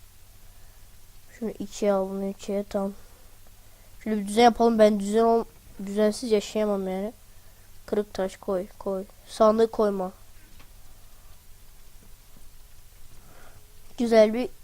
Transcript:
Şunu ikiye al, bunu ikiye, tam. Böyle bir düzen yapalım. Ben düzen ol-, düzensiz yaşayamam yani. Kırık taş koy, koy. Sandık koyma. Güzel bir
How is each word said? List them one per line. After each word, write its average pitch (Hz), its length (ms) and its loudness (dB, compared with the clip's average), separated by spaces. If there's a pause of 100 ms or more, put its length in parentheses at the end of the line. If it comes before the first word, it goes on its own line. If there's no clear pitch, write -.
(1400)
Şunu 220 100 -6
ikiye 202 440 -2
al, 190 160 0
bunu 196 160 -6
ikiye, 196 380 -4
tam. 202 300 -4 (1120)
Böyle 214 140 0
bir 196 60 -6
düzen 214 160 4
yapalım. 233 360 2
Ben 214 200 6
düzen 208 240 2
ol-, 233 220 4 (400)
düzensiz 214 460 0
yaşayamam 208 560 0
yani. 190 260 -6 (720)
Kırık 208 280 -2
taş 190 240 -4
koy, 196 300 -4 (120)
koy. 190 240 -4 (240)
Sandık 220 440 6
koyma. 196 400 0 (3750)
Güzel 220 360 8
bir 247 160 -2 (140)